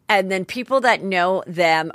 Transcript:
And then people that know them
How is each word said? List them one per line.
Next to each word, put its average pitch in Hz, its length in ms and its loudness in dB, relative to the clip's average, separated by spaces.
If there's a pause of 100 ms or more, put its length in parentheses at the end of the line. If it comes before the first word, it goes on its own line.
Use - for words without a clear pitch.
And 190 240 0
then 190 140 -4
people 254 360 -4
that 233 220 2
know 185 420 0
them 160 500 0